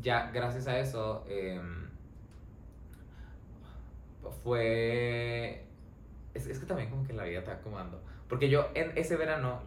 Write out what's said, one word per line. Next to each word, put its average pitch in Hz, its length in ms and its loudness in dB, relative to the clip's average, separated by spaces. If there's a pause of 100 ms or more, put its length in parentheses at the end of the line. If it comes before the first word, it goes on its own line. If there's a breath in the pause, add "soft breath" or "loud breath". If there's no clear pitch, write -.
ya 117 300 4
gracias 123 360 0
a 127 120 4
eso, 110 480 0
em, 92 640 -2 (2500 loud breath)
fue... 117 1200 4 (680)
Es, 127 140 -4
es 131 120 -4
que - 60 -8
también 131 240 0
como 135 160 0
que 117 80 -4
la 107 100 -2
vida 87 200 -2
te 92 80 -6
va 92 60 -6
acomodando, 95 440 -8 (260 loud breath)
porque 135 220 6
yo 143 260 8
en 160 220 2
ese 165 180 4
verano, 156 520 2